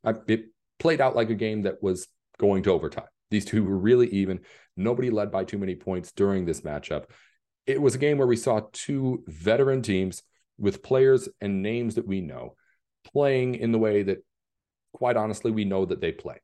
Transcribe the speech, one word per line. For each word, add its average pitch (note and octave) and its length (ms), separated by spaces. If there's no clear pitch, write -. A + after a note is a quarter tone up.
I, A2 100
it A2 180
played D#3+ 220
out C3 160
like A2+ 140
a A2+ 40
game G#2+ 280
that - 200
was F#2 260
going G2 260
to F#2+ 80
overtime. D#2 340
These G#2 140
two A2 200
were F#2+ 140
really A#2+ 300
even. F#2+ 320
Nobody B2 340
led G#2 200
by F#2+ 140
too G#2 140
many F#2 160
points F#2 380
during G2 320
this D#2+ 180
matchup. D2 420
It C3+ 160
was B2+ 140
a - 20
game C#3+ 200
where C3 100
we A#2+ 80
saw A2 260
two C3+ 540
veteran A#2 560
teams F#2+ 400
with G2 260
players C3 460
and G2 220
names A2+ 340
that A2 100
we F#2+ 140
know B1 340
playing C3 420
in A2+ 160
the A2+ 80
way G#2 240
that, F#2+ 160
quite B2 240
honestly, A2 360
we G#2+ 120
know F#2+ 200
that F2 160
they E2+ 100
play. - 340